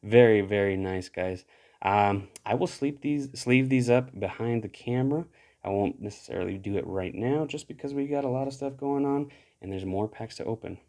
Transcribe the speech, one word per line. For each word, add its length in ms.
Very, 380
very 360
nice, 320
guys. 360
Um, 460
I 100
will 120
sleep 340
these, 280
sleeve 300
these 220
up 280
behind 440
the 60
camera. 580
I 60
won't 300
necessarily 580
do 180
it 100
right 280
now 300
just 240
because 240
we 140
got 180
a 40
lot 180
of 60
stuff 240
going 280
on 260
and 120
there's 120
more 240
packs 280
to 80
open. 340